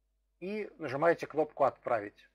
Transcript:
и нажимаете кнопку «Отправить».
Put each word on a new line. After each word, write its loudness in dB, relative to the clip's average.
и -6
нажимаете 2
кнопку 0
«Отправить». -2